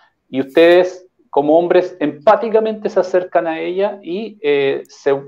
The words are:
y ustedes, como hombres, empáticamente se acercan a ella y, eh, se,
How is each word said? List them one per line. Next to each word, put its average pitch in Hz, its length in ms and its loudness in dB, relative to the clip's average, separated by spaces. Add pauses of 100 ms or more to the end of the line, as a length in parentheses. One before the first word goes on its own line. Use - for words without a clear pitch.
(300)
y 131 100 -6
ustedes, 175 640 2 (240)
como 151 300 2
hombres, 180 400 0
empáticamente 208 880 -2
se 196 120 -2
acercan 180 480 -2
a 160 100 -6
ella 190 440 -4
y, 196 380 -10
eh, 139 480 0
se, 139 400 -2